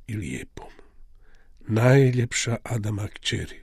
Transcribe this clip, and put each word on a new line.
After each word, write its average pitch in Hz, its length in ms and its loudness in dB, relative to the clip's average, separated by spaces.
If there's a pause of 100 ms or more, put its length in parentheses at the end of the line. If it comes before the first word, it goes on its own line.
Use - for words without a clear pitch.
i 107 100 -6
lijepom. 69 520 -10 (920)
"Najljepša 123 1000 4
Adama 107 460 -4
kćeri, - 540 -8